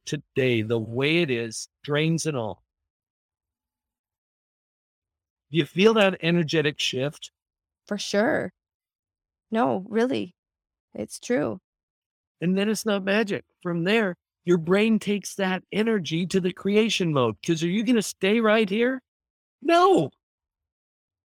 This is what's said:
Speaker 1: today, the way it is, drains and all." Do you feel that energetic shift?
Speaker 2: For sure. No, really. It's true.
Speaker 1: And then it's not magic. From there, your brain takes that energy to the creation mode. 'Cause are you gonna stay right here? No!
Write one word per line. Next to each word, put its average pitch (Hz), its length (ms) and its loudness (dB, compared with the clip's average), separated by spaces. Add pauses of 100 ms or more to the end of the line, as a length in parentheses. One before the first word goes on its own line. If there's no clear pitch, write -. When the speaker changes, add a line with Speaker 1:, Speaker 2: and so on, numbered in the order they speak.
Speaker 1:
today, 131 560 -2
the 113 180 -2
way 131 440 -2
it 143 80 -2
is, 117 380 -6 (140)
drains 156 440 -2
and 151 100 -4
all." 110 260 -6 (3000)
Do 143 60 -2
you 160 80 4
feel 208 300 4
that 196 260 4
energetic 160 580 0
shift? - 540 -6 (540)
Speaker 2:
For 202 120 -6
sure. - 540 -2 (1000)
No, 226 380 0
really. 220 480 -2 (580)
It's - 240 -12
true. 240 420 -4 (840)
Speaker 1:
And 185 140 0
then 202 120 0
it's 220 180 -2
not 202 180 -2
magic. 196 400 -2 (180)
From 175 220 -2
there, 202 320 0 (280)
your 175 140 2
brain 202 400 2
takes 202 360 -6
that 185 380 -4
energy 185 540 -2
to 190 140 0
the 180 120 -2
creation 202 600 0
mode. 123 300 2
'Cause 165 220 -2
are 175 40 0
you 202 140 -2
gonna 220 200 2
stay 214 380 0
right 220 280 4
here? 240 340 -2 (580)
No! 339 500 4 (1200)